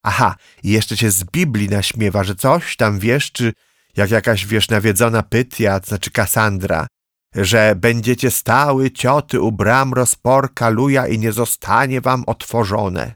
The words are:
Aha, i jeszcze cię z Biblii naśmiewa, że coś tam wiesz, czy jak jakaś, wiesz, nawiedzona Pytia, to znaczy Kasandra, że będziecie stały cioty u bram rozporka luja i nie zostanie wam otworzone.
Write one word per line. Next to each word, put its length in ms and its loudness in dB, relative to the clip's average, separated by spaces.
Aha, 340 0
i 80 -2
jeszcze 260 0
cię 140 0
z 140 -2
Biblii 440 -2
naśmiewa, 560 -2
że 100 -4
coś 420 0
tam 220 0
wiesz, 340 -2
czy 200 -2
jak 140 0
jakaś, 360 0
wiesz, 220 0
nawiedzona 540 2
Pytia, 580 0
to 60 -18
znaczy 240 -6
Kasandra, 760 0
że 420 4
będziecie 540 0
stały 600 0
cioty 500 0
u 120 0
bram 420 2
rozporka 720 0
luja 380 2
i 120 -2
nie 140 -2
zostanie 680 0
wam 260 -2
otworzone. 880 -4